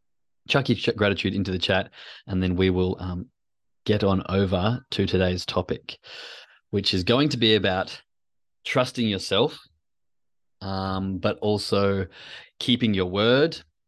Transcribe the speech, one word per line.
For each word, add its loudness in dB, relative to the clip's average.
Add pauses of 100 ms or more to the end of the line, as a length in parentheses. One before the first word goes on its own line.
(480)
chuck 2
your 2
ch-, -2
gratitude 2
into -2
the -2
chat, 0 (380)
and -2
then 0
we 4
will, 0
um, -8 (580)
get 2
on 2
over 0
to 0
today's 0
topic, -6 (720)
which -2
is 0
going 4
to -2
be 6
about -2 (600)
trusting 0
yourself, 0 (1000)
um, -4
but -2
also 0 (560)
keeping 2
your 0
word, 2 (260)